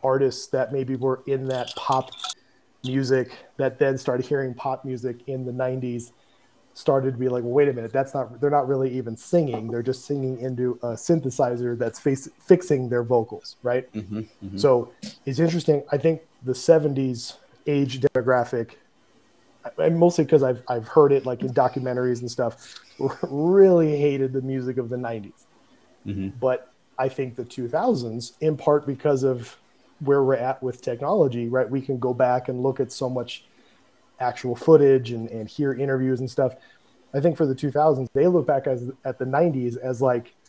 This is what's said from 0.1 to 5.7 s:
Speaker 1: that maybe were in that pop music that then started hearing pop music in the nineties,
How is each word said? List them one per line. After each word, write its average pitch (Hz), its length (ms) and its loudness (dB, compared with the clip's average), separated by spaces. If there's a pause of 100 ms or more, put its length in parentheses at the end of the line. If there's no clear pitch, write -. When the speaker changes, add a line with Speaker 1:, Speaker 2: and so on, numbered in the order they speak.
Speaker 1:
that 131 240 -2
maybe 135 220 -4
were 131 320 -4
in 135 220 -4
that 127 260 -6
pop - 360 -2 (760)
music 127 480 0 (240)
that 127 220 -2
then 135 200 2
started 127 280 -2
hearing 135 280 -2
pop 131 300 -6
music 123 420 -8
in 131 180 -6
the 123 80 -8
nineties, 127 600 -4 (600)